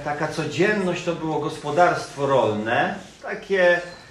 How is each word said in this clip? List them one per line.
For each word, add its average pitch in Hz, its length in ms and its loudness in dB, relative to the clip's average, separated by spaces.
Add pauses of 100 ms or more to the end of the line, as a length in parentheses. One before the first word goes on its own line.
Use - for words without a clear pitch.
taka 151 240 -4
codzienność, 180 760 0
to 170 120 -2
było 156 240 -2
gospodarstwo 147 880 0
rolne. 120 680 2 (260)
Takie, 196 460 -2
e, 175 140 4 (300)